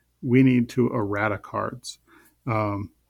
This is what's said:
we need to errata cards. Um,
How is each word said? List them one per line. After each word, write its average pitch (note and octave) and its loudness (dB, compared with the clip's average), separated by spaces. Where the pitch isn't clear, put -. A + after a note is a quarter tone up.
we B2+ 4
need B2 4
to A#2+ 0
errata G#2 -2
cards. - -10
Um, G#2 -4